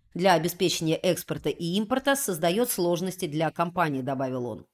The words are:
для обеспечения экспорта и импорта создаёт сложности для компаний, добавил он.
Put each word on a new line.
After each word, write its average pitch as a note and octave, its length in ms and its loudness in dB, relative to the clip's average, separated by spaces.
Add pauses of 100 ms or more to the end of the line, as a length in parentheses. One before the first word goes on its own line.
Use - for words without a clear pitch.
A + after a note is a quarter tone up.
(140)
для F3+ 200 4
обеспечения E3 600 2
экспорта D#3+ 540 -2
и E3+ 160 -4 (100)
импорта B3+ 400 0
создаёт F#3 540 0
сложности F3 580 0
для D#3 240 0
компаний, E3+ 500 0
добавил B2+ 440 -2
он. G#2+ 280 -8